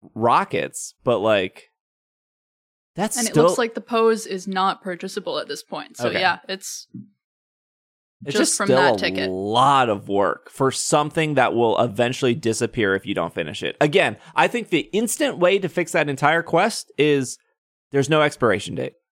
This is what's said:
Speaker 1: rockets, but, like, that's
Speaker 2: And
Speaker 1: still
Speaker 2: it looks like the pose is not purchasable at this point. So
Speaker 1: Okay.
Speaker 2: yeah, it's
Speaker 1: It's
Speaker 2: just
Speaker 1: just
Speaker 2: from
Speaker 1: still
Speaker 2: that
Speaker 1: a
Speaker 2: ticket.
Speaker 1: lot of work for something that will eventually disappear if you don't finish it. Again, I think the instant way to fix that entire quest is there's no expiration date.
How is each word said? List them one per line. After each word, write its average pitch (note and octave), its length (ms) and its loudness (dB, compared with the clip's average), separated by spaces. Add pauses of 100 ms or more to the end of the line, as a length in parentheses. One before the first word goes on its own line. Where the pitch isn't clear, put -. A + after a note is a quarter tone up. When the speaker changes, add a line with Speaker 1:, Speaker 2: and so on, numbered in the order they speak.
(160)
Speaker 1:
rockets, A#2 880 0
but, A#2+ 160 2
like, G2 480 0 (1300)
that's G#3+ 220 -4
Speaker 2:
And A#3 100 -2
Speaker 1:
still D#3 160 4
Speaker 2:
it E3+ 60 8
looks F#3 80 -2
like A#3 160 -2
the A3+ 80 -10
pose A3+ 440 0
is F#3 220 -10
not F#3+ 340 -2
purchasable F3+ 560 -8
at - 120 -8
this D3 140 -10
point. - 340 -14
So A#2+ 100 -4
Speaker 1:
Okay. F3+ 140 -2
Speaker 2:
yeah, F3 260 0
it's - 400 -12 (1400)
Speaker 1:
It's - 140 -8
Speaker 2:
just - 140 2
Speaker 1:
just - 60 -2
Speaker 2:
from G3+ 100 -2
Speaker 1:
still C3 120 4
Speaker 2:
that - 160 4
Speaker 1:
a - 20 -2
Speaker 2:
ticket. C3 340 -4
Speaker 1:
lot A#2+ 580 2
of G2+ 180 -4
work G2 440 0
for C3 200 0
something D3+ 600 -2
that B2 220 2
will A#2 260 2
eventually A#2+ 540 0
disappear A2+ 580 -2
if G2 120 -2
you G2 100 -4
don't E2+ 180 -4
finish E2 300 -8
it. - 180 -4
Again, D3 360 2 (180)
I E3 120 4
think A3+ 220 -4
the D#3+ 240 -2
instant A3+ 460 -2
way F3+ 180 4
to F#3+ 100 -2
fix D#3+ 260 -4
that D#3 140 0
entire D3+ 360 0
quest F#3 560 -2
is C#3+ 400 2 (520)
there's C#3 200 0
no D#3 100 4
expiration A2 540 0
date. B2+ 180 -6 (200)